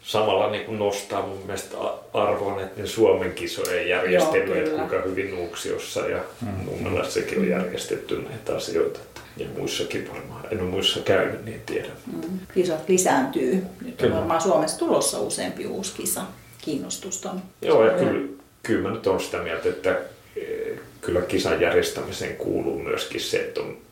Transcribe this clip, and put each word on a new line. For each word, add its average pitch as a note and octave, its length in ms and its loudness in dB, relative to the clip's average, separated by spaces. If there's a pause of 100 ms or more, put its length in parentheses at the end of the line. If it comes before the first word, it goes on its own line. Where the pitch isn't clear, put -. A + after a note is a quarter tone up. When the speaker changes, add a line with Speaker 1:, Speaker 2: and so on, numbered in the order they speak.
Speaker 1:
samalla G#2 480 2
niinku G#2+ 220 -4
nostaa G2+ 540 0
mun G2 200 -8
mielestä F#2+ 340 -6
a-, - 180 -2 (160)
arvoon, G2+ 480 2
että - 180 -8
ne F#2+ 60 -4
Suomen F#2 460 6
kisojen F2 560 -2
järjestely, F2+ 580 4
Speaker 2:
Joo, F2+ 80 0
Speaker 1:
että - 160 2
Speaker 2:
kyllä. - 180 0
Speaker 1:
kuinka F#2 200 0
hyvin F#2+ 280 -2
Nuuksiossa - 720 -4
ja - 100 -2 (220)
Speaker 3:
Mm. F#2+ 300 -4
Speaker 1:
Nummelassakin F#2 680 0
on G2 60 4
Speaker 2:
Mm. - 60 2
Speaker 1:
järjestetty - 800 -2
näitä - 260 -4
asioita. - 440 0 (360)
Ja - 100 -6 (120)
muissakin - 560 -4
varmaan, - 380 -12
en G2 80 -2
ole F#2 100 0
muissa F#2+ 300 0
käynyt, F#2 440 2
niin A2 120 -8
en - 100 -12
tiedä. - 220 -4 (240)
Speaker 4:
Mm. E3+ 260 -6 (160)
Kisat F3+ 340 0
lisääntyy. C#3 680 4
Nyt - 380 -4
on - 40 -12
Speaker 3:
Kyllä. B2+ 200 4
Speaker 4:
varmaan - 240 2
Suomessa - 380 2
tulossa - 420 2
useampi - 460 -4
uusi - 300 -6
kisa. - 240 -2 (420)
Kiinnostusta - 680 -6
on. F#3 100 -6 (220)
Speaker 1:
Joo, - 220 6
ja A#2 80 8
Speaker 2:
Joo. - 80 2
Speaker 1:
kyllä, - 280 2 (340)
kyllä G2 260 2
mä - 60 -2
nyt - 120 -4
oon F#2 140 4
sitä - 180 -4
mieltä, E2+ 300 -2
että, F2+ 300 0 (380)
eh, - 420 -6 (220)
kyllä - 200 2
kisan F2 400 2
järjestämiseen - 760 2
kuuluu - 420 0
myöskin - 420 -4
se, - 160 0
että - 240 -2
on - 160 -6 (160)